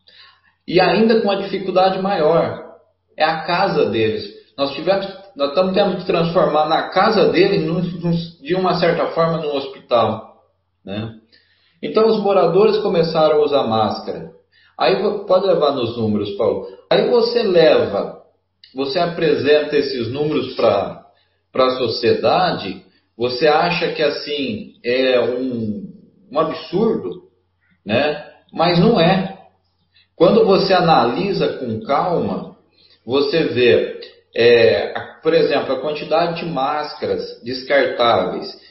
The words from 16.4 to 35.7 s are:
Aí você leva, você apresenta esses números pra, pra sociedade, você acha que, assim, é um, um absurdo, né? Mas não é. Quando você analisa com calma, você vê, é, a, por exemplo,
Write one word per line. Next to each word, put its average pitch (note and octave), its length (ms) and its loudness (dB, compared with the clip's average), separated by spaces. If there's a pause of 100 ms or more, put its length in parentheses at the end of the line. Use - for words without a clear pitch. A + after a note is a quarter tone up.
Aí - 180 2
você A#3+ 340 2
leva, D3+ 800 2 (540)
você C#3 240 -4
apresenta D3+ 800 2
esses B2 340 -4
números D3 400 -4
pra, G2 540 0 (440)
pra C3 280 0
sociedade, A#2+ 1080 -2 (300)
você B2 320 0
acha E3 460 0
que, D#3 80 -4
assim, C#3+ 720 -6 (100)
é B2 360 2
um, A#2 720 -4 (380)
um C#3 80 -4
absurdo, F3 840 -4 (600)
né? C#3 400 -2 (280)
Mas E3+ 260 2
não G3+ 220 4
é. F3+ 380 0 (760)
Quando G#3 300 4
você F#3+ 280 2
analisa D#3+ 840 0
com A2+ 260 -8
calma, C#3 760 -4 (480)
você C#3+ 380 0
vê, A#2 560 2 (340)
é, A2+ 640 4
a, A#2 40 -8 (200)
por D#3+ 140 0
exemplo, C3+ 400 2